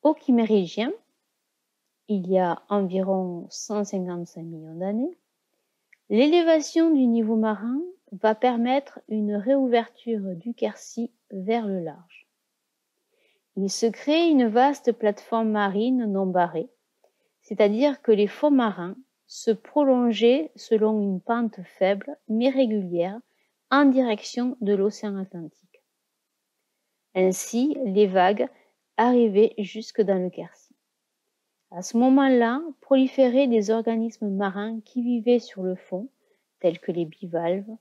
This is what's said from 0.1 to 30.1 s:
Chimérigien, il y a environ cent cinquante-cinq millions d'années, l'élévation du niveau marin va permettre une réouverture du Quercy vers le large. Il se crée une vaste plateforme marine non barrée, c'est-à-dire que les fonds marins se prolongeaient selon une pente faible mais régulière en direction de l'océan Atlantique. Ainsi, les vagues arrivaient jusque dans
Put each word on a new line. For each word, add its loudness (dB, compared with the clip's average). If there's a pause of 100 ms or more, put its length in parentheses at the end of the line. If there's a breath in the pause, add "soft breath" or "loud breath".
Chimérigien, 0 (1160)
il -4
y 4
a 0
environ -2
cent -6
cinquante-cinq -8
millions -14
d'années, -6 (960)
l'élévation 4
du 4
niveau 2
marin -2 (320)
va 0
permettre -2
une -4
réouverture -2
du -10
Quercy -8 (200)
vers -4
le -4
large. -14 (1300)
Il -2
se -2
crée 0
une 4
vaste 2
plateforme -2
marine 0
non -2
barrée, -2 (720)
c'est-à-dire 0
que 2
les 4
fonds 0
marins 0 (300)
se -4
prolongeaient 2
selon 0
une -2
pente -4 (180)
faible -2 (100)
mais 2
régulière -2 (520)
en 4
direction 0
de 0
l'océan -2
Atlantique. -14 (1300)
Ainsi, 0 (120)
les 4
vagues 2 (480 soft breath)
arrivaient 4
jusque -8
dans 0